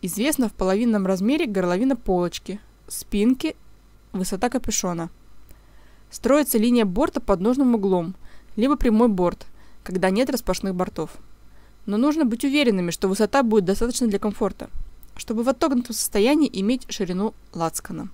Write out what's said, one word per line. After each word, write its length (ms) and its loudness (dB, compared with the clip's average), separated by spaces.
Известно 480 0
в 40 -16
половинном 520 0
размере 400 0
горловина 500 0
полочки, 640 -2
спинки, 680 0
высота 360 -2
капюшона. 600 -4
Строится 480 2
линия 280 4
борта 340 0
под 220 0
нужным 340 2
углом, 400 0
либо 220 2
прямой 320 4
борт, 360 0
когда 260 0
нет 220 2
распашных 420 -2
бортов. 380 -4
Но 120 -2
нужно 280 2
быть 180 -2
уверенными, 480 2
что 160 -2
высота 360 2
будет 220 4
достаточно 420 0
для 100 0
комфорта, 520 -4
чтобы 280 -4
в 60 0
отогнутом 460 0
состоянии 540 2
иметь 280 0
ширину 440 -4
лацкана. 600 -6